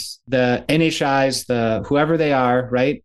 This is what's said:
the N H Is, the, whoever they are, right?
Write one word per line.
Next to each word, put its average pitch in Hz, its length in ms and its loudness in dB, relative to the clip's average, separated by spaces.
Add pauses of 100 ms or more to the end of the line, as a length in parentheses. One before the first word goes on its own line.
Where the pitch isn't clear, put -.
(260)
the 123 420 0
N 156 140 2
H 160 200 0
Is, 135 440 0
the, 113 400 0
whoever 151 300 2
they 156 160 0
are, 123 380 2
right? 127 340 0